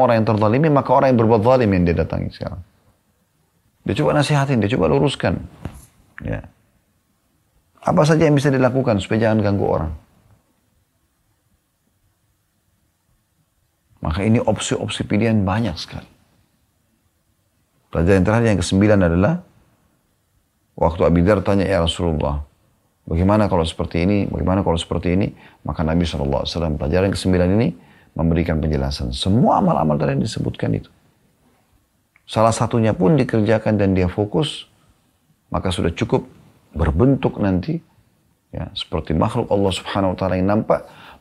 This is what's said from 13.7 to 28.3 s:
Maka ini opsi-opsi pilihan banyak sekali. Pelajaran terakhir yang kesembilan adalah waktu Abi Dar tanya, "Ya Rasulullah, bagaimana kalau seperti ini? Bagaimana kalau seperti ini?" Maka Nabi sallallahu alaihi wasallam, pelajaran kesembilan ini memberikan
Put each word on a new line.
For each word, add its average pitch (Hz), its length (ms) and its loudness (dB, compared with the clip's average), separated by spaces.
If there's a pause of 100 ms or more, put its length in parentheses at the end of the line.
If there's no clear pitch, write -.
Maka 82 240 -4
ini 110 160 2
opsi-opsi - 640 -4
pilihan 107 380 0
banyak 95 340 -2
sekali. - 320 -14 (1800)
Pelajaran 92 320 2
terakhir 110 320 2
yang 90 80 0
kesembilan 98 380 2 (100)
adalah 95 240 2 (1400)
waktu 82 260 0
Abi 85 220 4
Dar 98 160 4
tanya, 98 240 0
"Ya 92 160 0
Rasulullah, 76 640 -2 (640)
bagaimana 95 400 2
kalau 85 160 2
seperti 85 400 -4
ini? 98 240 0
Bagaimana 90 320 -2
kalau 85 160 0
seperti 87 400 -2
ini?" 104 160 -2 (320)
Maka 71 160 -6
Nabi 82 240 0
sallallahu 71 400 -4
alaihi - 80 -8
wasallam, 80 240 -4
pelajaran 90 340 0
kesembilan 90 380 0 (100)
ini 120 80 0 (480)
memberikan 82 440 0